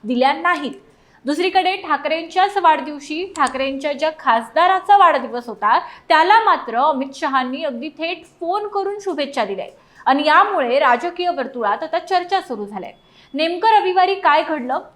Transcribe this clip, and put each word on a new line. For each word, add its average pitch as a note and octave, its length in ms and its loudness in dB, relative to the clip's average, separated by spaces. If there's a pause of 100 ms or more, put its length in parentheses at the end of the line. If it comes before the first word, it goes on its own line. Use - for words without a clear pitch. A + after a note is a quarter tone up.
दिल्या B3+ 300 2
नाहीत. D#4+ 380 -2 (540)
दुसरीकडे F4+ 500 0
ठाकरेंच्याच E4 800 -2
वाढदिवशी D#4 800 -2
ठाकरेंच्या C4+ 560 -2
ज्या D#4 160 -2 (100)
खासदाराचा F4 800 2
वाढदिवस B3 500 2
होता A3 320 0
त्याला F4 640 2
मात्र C4 340 0
अमित C4+ 380 0
शहांनी C4+ 480 -4
अगदी C4+ 260 -6
थेट E4 340 -8 (160)
फोन G4+ 280 -4
करून G4+ 320 -4
शुभेच्छा C#4 460 -4
दिल्या G3 200 -8 (400)
आणि C#4+ 220 2
यामुळे D#4 520 2
राजकीय D#4+ 500 0
वर्तुळात A#3 540 -4
आता D#4+ 160 -4
चर्चा F4+ 420 -2
सुरू G#3+ 240 -8
झाली G3 200 -12
आहे. - 80 -16 (400)
नेमकं F4 460 2
रविवारी F#4 360 2
काय D#4+ 280 4
घडलं? D4+ 360 -4 (160)